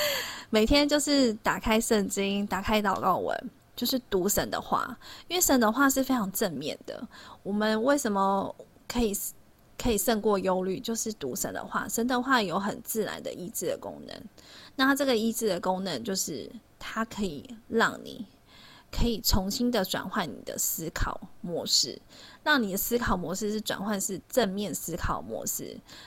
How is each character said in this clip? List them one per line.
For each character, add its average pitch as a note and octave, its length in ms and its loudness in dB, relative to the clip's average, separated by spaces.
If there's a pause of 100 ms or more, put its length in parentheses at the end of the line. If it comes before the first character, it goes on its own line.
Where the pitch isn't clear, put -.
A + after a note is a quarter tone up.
(500)
每 A3 160 4
天 C#4+ 220 6
就 D4 120 4
是 C#4 360 4
打 F3+ 240 0
开 A3 200 4
圣 G#3+ 280 4
经， G3+ 400 0
打 F#3+ 140 -2
开 G#3+ 200 2
祷 G3 180 0
告 F3 180 2
文， F#2+ 340 -2 (240)
就 B3 100 -4
是 B3+ 140 0 (100)
读 F#3 180 2
神 D#3+ 220 2
的 - 100 -2
话， - 380 -2 (300)
因 E4 80 -4
为 F4+ 60 2
神 C#4 180 6
的 A3 120 6
话 C4+ 180 6
是 C4+ 140 2
非 C4 120 0
常 G3 160 0
正 F#3+ 220 0
面 C3+ 320 -6
的。 - 200 -10 (380)
我 G3+ 80 -4
们 G#3+ 320 2
为 C#4+ 140 4
什 A#3 140 -2
么 G3 440 0 (320)
可 - 120 -4
以， G#3 160 0 (640)
可 B3 140 2
以 G#3 60 2
胜 A3 240 2
过 G#3 180 4
忧 F#3 240 2
虑， F#3 160 -2
就 A3+ 160 -4
是 A3 180 -4
读 C3+ 220 -6
神 - 180 -4
的 - 100 -6
话。 - 260 -4
神 A3+ 180 -2
的 B3+ 140 0
话 B3+ 200 4
有 F3+ 160 0
很 G3 260 -2
自 A3 200 -2
然 D#2+ 180 -6
的 - 120 -6
医 F3 160 -8
治 F3+ 180 -6
的 A2+ 100 0
功 D2+ 300 -12
能， G1+ 160 -14 (520)
那 C4+ 100 4
它 C#4 100 6
这 C#4+ 100 0
个 B3+ 120 4
医 A3 160 2
治 A3 160 0
的 E3+ 100 0
功 F#3 240 -2
能 D#3+ 200 -4
就 F#3+ 120 -2
是 D3 340 -4 (300)
它 - 260 -4
可 G#3 180 -4
以 D3+ 220 -4 (220)
让 F#3 360 2
你 - 220 -14 (680)
可 - 160 4
以 A3+ 140 0
重 G3 300 2
新 A#3+ 180 0
的 A3+ 140 2
转 - 240 -4
换 F#3+ 200 -2
你 - 160 -12
的 - 140 -8
思 - 340 -4
考 - 280 -2 (220)
模 E3 240 -4
式， - 360 0 (420)
让 D4 180 4
你 G3 100 0
的 F#3 60 -2
思 A#3+ 200 0
考 A#3+ 200 0
模 F3 180 -4
式 G#3 160 -2
是 G#3+ 80 -4
转 F#3+ 240 -4
换 G3+ 160 -2
是 F#3+ 200 -4 (100)
正 A3+ 200 2
面 G3 240 -4
思 E3+ 220 -6
考 B2 260 -2
模 G#2+ 240 -8
式。 - 320 -6 (300)